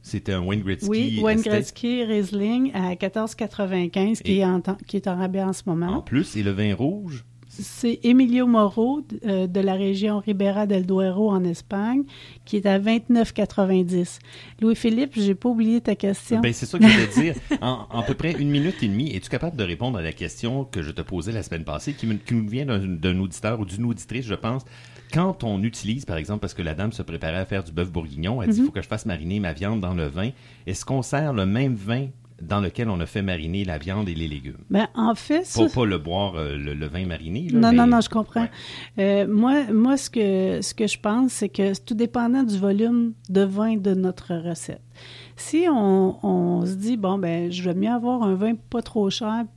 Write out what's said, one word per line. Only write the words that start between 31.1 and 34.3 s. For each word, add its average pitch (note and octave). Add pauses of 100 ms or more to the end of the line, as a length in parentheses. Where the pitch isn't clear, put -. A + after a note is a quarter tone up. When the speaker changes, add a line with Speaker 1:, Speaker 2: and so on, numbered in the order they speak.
Speaker 1:
le G2
même B2
vin A2+ (340)
dans F#2
lequel G#2+
on F#2
a E2
fait G2+
mariner F2+
la F2
viande F#2+
et E2+
les E2
légumes ? C#2 (140)